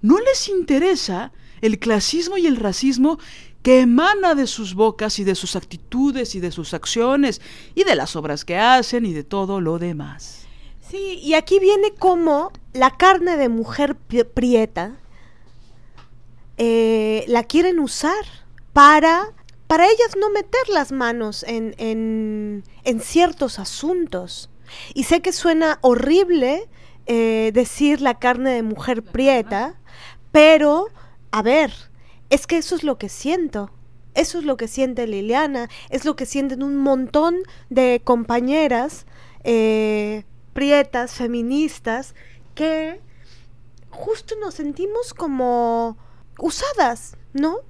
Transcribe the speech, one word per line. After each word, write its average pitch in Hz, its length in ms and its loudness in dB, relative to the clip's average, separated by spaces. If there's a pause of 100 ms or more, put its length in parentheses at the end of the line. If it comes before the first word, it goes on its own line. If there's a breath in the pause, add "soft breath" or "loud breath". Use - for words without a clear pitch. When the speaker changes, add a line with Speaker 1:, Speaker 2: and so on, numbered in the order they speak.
Speaker 1:
no 262 180 6
les 523 300 0
interesa 320 840 0 (280 soft breath)
el 220 180 0
clasismo 330 600 -2
y 339 80 2
el 277 100 2
racismo 262 640 0 (440 loud breath)
que 254 180 8
emana 330 540 4
de 277 120 0
sus 202 280 -8
bocas 214 440 0
y 202 60 -4
de 190 100 0
sus 185 220 -8
actitudes 254 760 -4
y 190 60 -8
de 175 100 -4
sus 165 240 -10
acciones 254 680 0 (340 loud breath)
y 370 100 2
de 349 120 2
las 139 180 -4
obras 151 300 -6
que 175 140 -4
hacen 240 480 2
y 185 60 -2
de 151 120 -6
todo 196 360 -4
lo 165 180 -2
demás. 147 680 -10 (340 soft breath)
Speaker 2:
Sí, 381 420 -10
y 294 120 0
aquí 320 240 4
viene 403 360 4
como 339 580 2 (220)
la 262 220 2
carne 359 400 4
de 277 120 2
mujer 233 480 -2
pri-, 233 280 0
prieta, 226 720 0 (1600 soft breath)
eh, 220 680 2
la 233 180 2
quieren 339 360 2
usar 320 440 -2 (480)
para, 320 600 6 (340)
para 330 200 4
ellas 440 340 4
no 415 100 0
meter 415 380 -2
las 330 240 -2
manos 233 560 -4
en, 226 300 -6
en, 220 840 -6 (200 soft breath)
en 226 160 -2
ciertos - 580 0
asuntos. 240 920 -6 (420 loud breath)
Y 262 120 -4
sé 339 180 2
que 359 100 -2
suena 320 480 0
horrible, 294 880 2 (380 soft breath)
eh, 226 480 0
decir 277 460 0
la 254 180 0
carne 247 320 0
de 240 120 -2
mujer 226 400 -4
prieta, 247 760 0 (520 loud breath)
pero, 311 560 6 (420 soft breath)
a 214 120 0
ver, 277 300 2 (580 soft breath)
es 285 160 2
que 339 100 -2
eso 330 180 -4
es 320 80 -4
lo 285 160 -4
que 202 100 -10
siento. 277 600 -6 (440)
Eso 330 240 -2
es 311 60 -8
lo 277 120 -2
que 226 120 -8
siente 247 380 -4
Liliana, 233 600 -2 (220 loud breath)
es 262 140 -6
lo 294 120 -2
que 262 100 -8
sienten 269 360 -6
un 277 140 -4
montón 277 600 0 (320 soft breath)
de 247 360 2
compañeras, 247 1040 0 (380 soft breath)
eh, 214 800 0 (280)
prietas, 277 600 0
feministas, 240 1000 -4 (400 soft breath)
que 320 460 -4 (880 soft breath)
justo - 500 -8
nos 415 140 -8
sentimos 392 600 -8
como 240 840 -2 (400 soft breath)
usadas, 339 800 -4 (160)
¿no? 311 260 -2 (120)